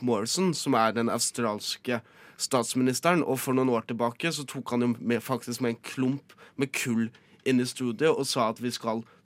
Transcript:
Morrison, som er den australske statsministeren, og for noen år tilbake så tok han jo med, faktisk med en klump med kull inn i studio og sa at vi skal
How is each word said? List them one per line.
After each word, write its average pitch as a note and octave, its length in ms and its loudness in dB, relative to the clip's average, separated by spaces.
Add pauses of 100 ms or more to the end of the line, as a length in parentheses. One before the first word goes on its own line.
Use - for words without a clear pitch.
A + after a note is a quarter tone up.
Morrison, A#2 480 0
som C3 240 0
er A2+ 160 4
den A#2 160 0
australske A#2 880 -2 (400)
statsministeren, C3 880 2
og C3 160 0
for C3 160 2
noen C3 160 4
år A2+ 140 0
tilbake A#2+ 420 -2
så D3 160 -6
tok C3 240 -8
han B2 140 2
jo A#2+ 100 2
med, A2+ 280 0
faktisk A#2+ 420 -4
med A#2 100 0
en - 80 -16
klump C3+ 540 -4 (180)
med C3+ 160 -2
kull A2+ 380 0 (340)
inn B2+ 160 4
i B2 80 2
studio B2+ 480 0
og C3+ 160 -2
sa A#2 220 2
at A2+ 100 -8
vi B2 80 -2
skal A2+ 320 -4 (240)